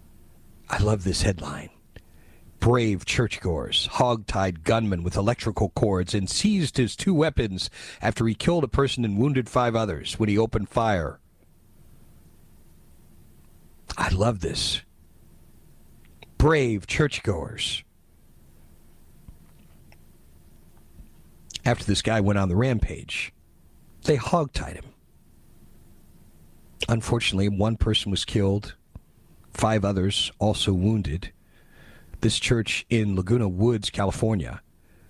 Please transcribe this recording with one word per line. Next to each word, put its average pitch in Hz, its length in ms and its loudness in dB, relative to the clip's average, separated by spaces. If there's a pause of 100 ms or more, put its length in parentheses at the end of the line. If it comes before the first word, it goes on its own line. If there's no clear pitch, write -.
(680)
I - 100 -2
love 104 260 2
this 90 180 0
headline. 76 480 -2 (880)
"Brave 113 460 4
churchgoers, - 880 -2
hogtied 98 720 0
gunman 107 380 0
with 87 140 -4
electrical 104 540 0
cords 95 440 0
and 98 160 0
seized 196 460 0
his 120 200 0
two 196 180 0
weapons 131 560 0 (300)
after 113 260 0
he 113 80 2
killed 170 300 2
a 120 40 0
person 131 360 0
and 101 140 0
wounded 131 300 2
five 120 280 2
others 98 420 -4
when 107 100 2
he 101 100 2
opened 110 300 0
fire." 98 520 0 (2750)
I - 120 -2
love 98 320 2
this. - 420 -4 (1500)
Brave 131 520 2
churchgoers. - 960 -2 (3750)
After - 200 2
this 101 180 0
guy 110 180 2
went 101 180 4
on 95 100 2
the 87 80 2
rampage, - 760 0 (680)
they 156 140 4
hogtied 135 580 -2
him. - 120 -16 (2000)
Unfortunately, 113 600 0
one 104 280 0
person 107 340 0
was 92 140 -2
killed, 101 500 0 (800)
five 110 320 2
others 98 540 0
also 104 340 0
wounded. 92 600 0 (880)
This 113 180 2
church - 500 -2
in 107 260 2
Laguna 101 340 0
Woods, 104 420 0
California, 98 720 -2 (480)